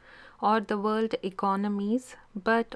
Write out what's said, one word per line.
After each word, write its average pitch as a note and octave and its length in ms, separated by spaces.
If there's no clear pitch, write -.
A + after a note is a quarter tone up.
or A3 180
the G#3 180
world G#3+ 440
economies, G3+ 960
but A3+ 420